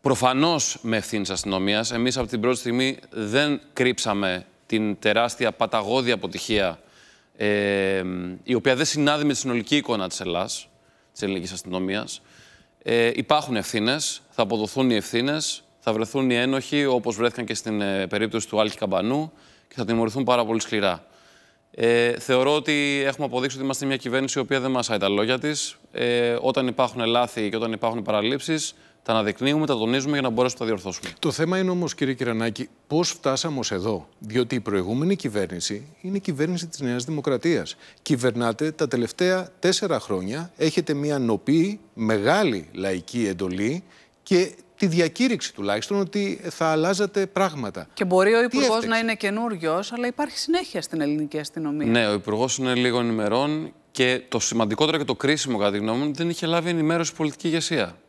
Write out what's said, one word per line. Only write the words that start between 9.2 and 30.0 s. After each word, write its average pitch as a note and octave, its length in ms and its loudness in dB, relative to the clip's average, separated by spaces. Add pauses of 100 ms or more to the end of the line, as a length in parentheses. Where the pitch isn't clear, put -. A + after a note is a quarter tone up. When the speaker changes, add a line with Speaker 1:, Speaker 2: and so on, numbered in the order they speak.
Speaker 1:
με C#3+ 100 2
τη A#2+ 60 -2
συνολική B2 360 -2
εικόνα G#2+ 340 0
της - 100 -8
Ελλάς, F2+ 480 -4 (460)
της - 80 -10
ελληνικής F#2 300 -4
αστυνομίας. F#2 680 -6 (640)
Ε, A#2 300 2
υπάρχουν C#3 420 0
ευθύνες, A#2 760 -2
θα - 120 -2
αποδοθούν A2 480 2
οι A2+ 60 4
ευθύνες, C3+ 680 -2 (160)
θα A2+ 140 -2
βρεθούν B2+ 360 0
οι A#2+ 60 4
ένοχοι, C3+ 500 0
όπως A#2+ 300 0
βρέθηκαν A#2 300 0
και A2 80 -4
στην, G#2+ 280 -2
ε, G2 260 0
περίπτωση G#2+ 400 -2
του G#2+ 120 0
Άλκη G#2+ 180 0
Καμπανού, A2 540 0 (360)
και - 100 -20
θα A#2+ 80 -4
τιμωρηθούν A2+ 380 0
πάρα A#2+ 220 4
πολύ A2+ 160 0
σκληρά. G2 440 0 (680)
Ε, A#2+ 440 4
θεωρώ C3 360 2
ότι C#3+ 500 0
έχουμε C#3 200 -2
αποδείξει B2+ 300 -2
ότι C3+ 100 -6
είμαστε C3+ 200 -2
μια C3+ 120 0
κυβέρνηση C3 420 -2
η - 20 0
οποία C3+ 180 0
δεν C3 120 0
μασάει A#2+ 260 0
τα G2 120 2
λόγια A2 300 2
της. D3+ 380 -4 (140)
Ε, A#2+ 500 2
όταν C3 260 0
υπάρχουν A#2+ 380 0
λάθη A#2 440 2
και G#2 60 -4
όταν A2+ 160 -2
υπάρχουν A2+ 300 -2
παραλήψεις, B2 720 -2 (280)
τα - 80 -2
αναδεικνύουμε, B2+ 540 2
τα C#3 120 0
τονίζουμε C3 360 0